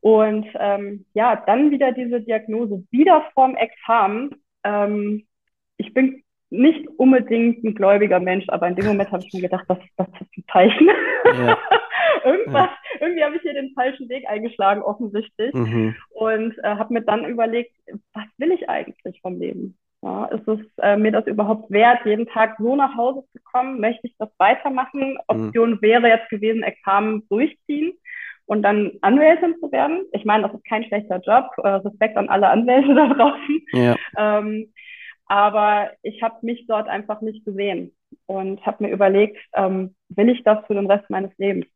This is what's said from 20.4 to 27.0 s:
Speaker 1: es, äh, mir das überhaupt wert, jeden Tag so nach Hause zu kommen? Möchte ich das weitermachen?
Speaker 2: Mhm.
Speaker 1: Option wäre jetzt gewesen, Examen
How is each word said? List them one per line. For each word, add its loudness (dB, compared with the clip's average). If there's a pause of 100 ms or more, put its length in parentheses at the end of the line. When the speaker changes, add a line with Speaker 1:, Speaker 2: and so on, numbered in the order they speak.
Speaker 1:
es, -2 (220)
äh, 2
mir 2
das -2
überhaupt -4
wert, 4
jeden -2
Tag -2
so -2
nach -2
Hause -2 (100)
zu -20 (120)
kommen? -4
Möchte -4
ich -16
das -10 (100)
weitermachen? 0
Speaker 2:
Mhm. -12
Speaker 1:
Option 0
wäre 4
jetzt 2
gewesen, -4
Examen -2